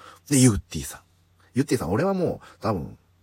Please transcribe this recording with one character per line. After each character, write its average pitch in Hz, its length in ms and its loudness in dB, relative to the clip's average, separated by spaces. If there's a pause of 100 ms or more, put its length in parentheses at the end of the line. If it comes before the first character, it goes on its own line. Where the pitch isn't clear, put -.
(300)
で、 143 100 4
ゆ 127 160 6
っ 87 40 -4
て - 200 -10
ぃ 69 40 -8
さ - 160 -14
ん。 - 20 -20 (520)
「ゆ 135 100 0
っ - 20 -8
て 151 100 -2
ぃ - 20 0
さ - 80 -6
ん、 160 60 -6
俺 190 140 0
は 196 80 0
も 180 280 -4
う - 200 -20
多 113 120 -2
分 90 240 -8 (260)